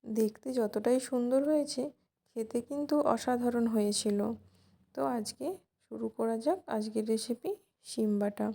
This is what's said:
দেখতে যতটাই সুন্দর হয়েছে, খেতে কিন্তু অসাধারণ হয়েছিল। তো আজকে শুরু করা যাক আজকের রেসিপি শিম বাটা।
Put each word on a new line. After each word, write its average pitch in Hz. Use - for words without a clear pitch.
দেখতে 220
যতটাই 233
সুন্দর 254
হয়েছে, 294
খেতে 226
কিন্তু 285
অসাধারণ 240
হয়েছিল। 208
তো 262
আজকে 247
শুরু 226
করা 226
যাক 294
আজকের 214
রেসিপি 226
শিম 214
বাটা। 208